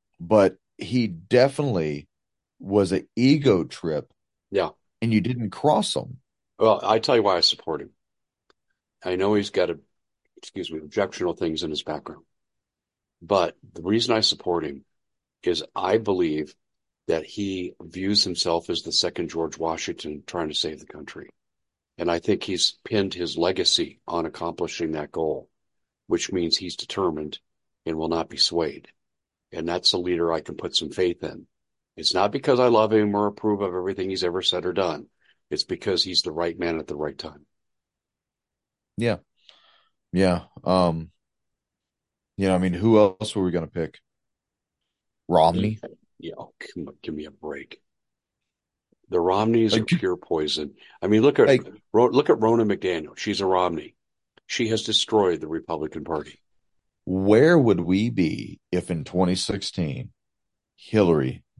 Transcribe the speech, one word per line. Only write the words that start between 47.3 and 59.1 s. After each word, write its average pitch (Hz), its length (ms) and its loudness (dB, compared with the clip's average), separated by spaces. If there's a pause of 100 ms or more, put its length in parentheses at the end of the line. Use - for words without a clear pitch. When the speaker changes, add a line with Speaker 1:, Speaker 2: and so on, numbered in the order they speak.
Speaker 2:
break. 73 480 -12 (1300)
The 90 100 0
Romneys 107 540 2
Speaker 1:
Like, 113 100 2
Speaker 2:
are 175 140 0
pure 90 200 -2
poison. 76 560 -4 (280)
I 90 60 -2
mean, 107 140 6
look 139 180 4
at 117 80 8
Speaker 1:
like, 131 180 4 (280)
Speaker 2:
Ro-, 117 140 6
look 120 220 2
at 143 80 4
Ronna 113 320 4
McDaniel. 90 480 -4
She's 98 220 -4
a 98 60 -2
Romney. 90 500 0 (520)
She 113 220 -2
has 110 140 -2
destroyed 98 560 2
the 80 80 -10
Republican 78 560 -6
Party. 73 380 -8 (640)
Speaker 1:
Where 107 520 6
would 110 220 4
we 92 300 2
be 92 500 -2 (120)
if 87 180 -2
in 82 140 -4
twenty 92 320 0